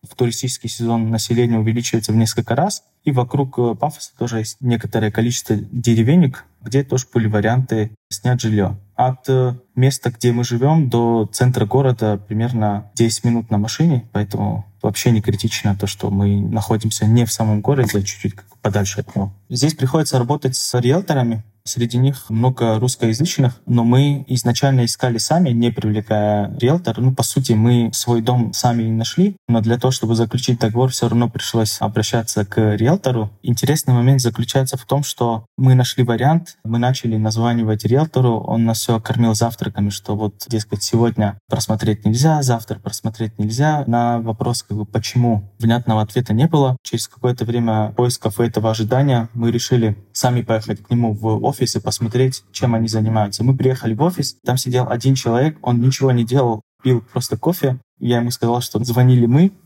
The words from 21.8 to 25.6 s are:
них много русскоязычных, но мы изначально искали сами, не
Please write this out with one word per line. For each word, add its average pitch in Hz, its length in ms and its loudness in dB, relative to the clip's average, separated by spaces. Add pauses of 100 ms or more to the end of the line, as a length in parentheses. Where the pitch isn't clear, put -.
них 131 320 0
много 113 500 0
русскоязычных, 123 840 0
но 120 200 2
мы 135 440 2
изначально 127 560 2
искали 117 320 -2
сами, 156 320 2
не 117 220 2